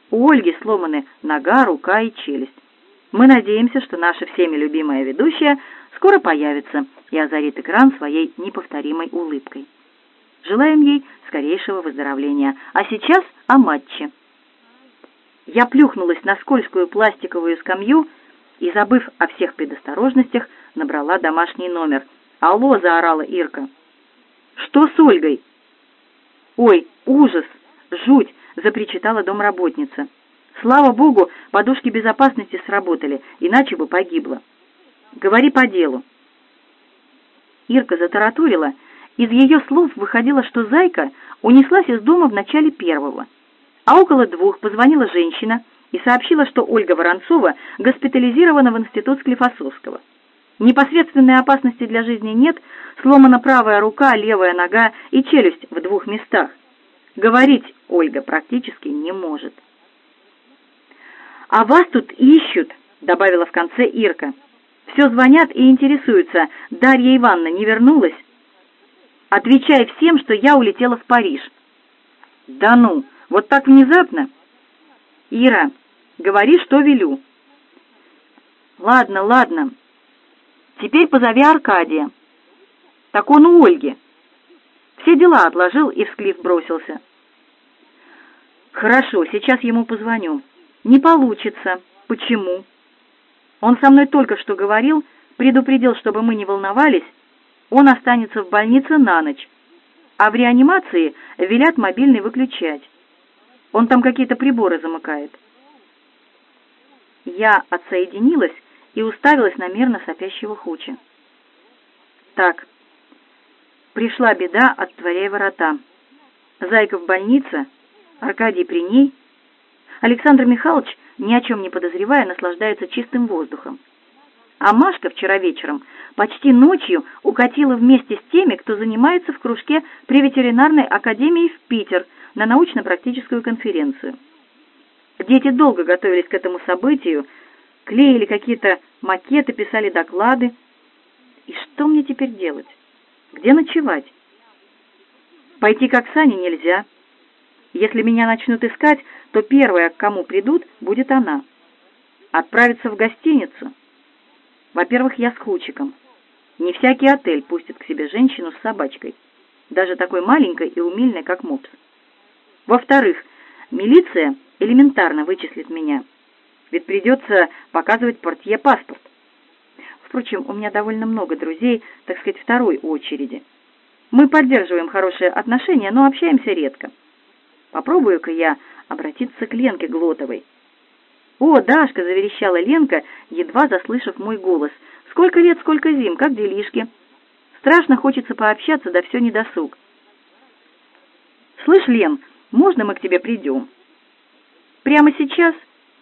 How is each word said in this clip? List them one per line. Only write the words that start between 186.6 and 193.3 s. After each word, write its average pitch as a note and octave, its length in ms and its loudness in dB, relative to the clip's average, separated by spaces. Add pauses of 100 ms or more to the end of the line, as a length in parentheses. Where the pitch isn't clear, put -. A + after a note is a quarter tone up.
Страшно D#4 380 2
хочется C4 400 -4
пообщаться, G#3+ 560 -4
да F3 100 0
все - 160 -8
недосуг». G#3+ 580 -4 (1900)
«Слышь, F4 240 4
Лен, G3 320 0 (320)
можно C4 320 2
мы G3+ 100 -6
к - 60 -16
тебе F3+ 200 -2
придем?» C#3+ 480 -6 (1160)